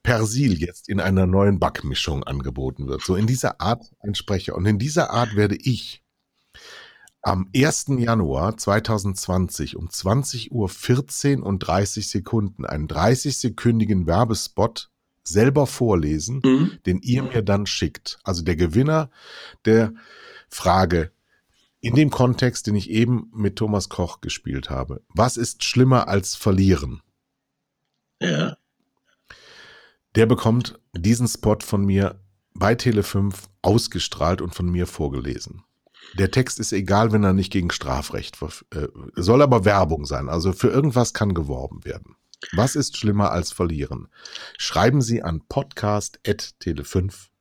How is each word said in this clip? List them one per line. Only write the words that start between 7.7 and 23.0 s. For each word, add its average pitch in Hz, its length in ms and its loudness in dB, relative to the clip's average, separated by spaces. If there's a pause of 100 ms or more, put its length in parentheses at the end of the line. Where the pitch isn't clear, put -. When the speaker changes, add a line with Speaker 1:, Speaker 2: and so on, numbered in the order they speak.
Speaker 1:
Januar 101 580 0
zweitausendzwanzig 95 1160 -2
um 85 140 -10
zwanzig 120 640 -2
Uhr 107 180 -2
vierzehn 139 720 0
und 95 180 -2
dreißig 101 500 -2
Sekunden 101 560 -2
einen 76 220 -4
dreißig-sekündigen 110 1200 0
Werbespot 110 840 0 (340)
selber 131 440 4
vorlesen, 95 760 0
Speaker 2:
Mhm. 135 440 4
Speaker 1:
den 92 140 2
ihr 123 200 0
mir 120 220 -2
dann 101 240 0
schickt. - 560 -6
Also 87 180 -4
der 82 140 0
Gewinner 131 560 2 (540)
der 220 280 4 (560)
Frage 90 600 2 (680)
in 113 160 -2
dem 147 140 6
Kontext, 123 580 0
den 104 80 0
ich 95 140 -2
eben 117 440 0